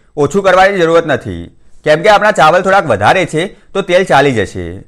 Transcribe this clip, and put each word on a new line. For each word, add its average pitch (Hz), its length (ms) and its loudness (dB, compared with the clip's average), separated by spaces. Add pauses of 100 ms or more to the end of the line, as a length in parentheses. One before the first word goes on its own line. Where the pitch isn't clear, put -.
(160)
ઓછું 147 260 -2
કરવાની 190 360 2
જરૂરત 165 280 2
નથી, 98 500 -8 (280)
કેમ 156 180 0
કે 214 60 0
આપણા 208 220 2
ચાવલ 175 320 2
થોડાક 190 220 0
વધારે 135 420 0
છે 156 280 -6 (180)
તો 190 100 -4
તેલ 180 220 0
ચાલી 143 280 0
જશે. 92 560 -6